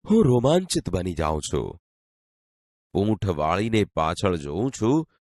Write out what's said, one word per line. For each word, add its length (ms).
હું 140
રોમાંચિત 640
બની 240
જાઉં 260
છું. 380
પૂંઠ 340
વાળીને 580
પાછળ 520
જોઉં 340
છું 360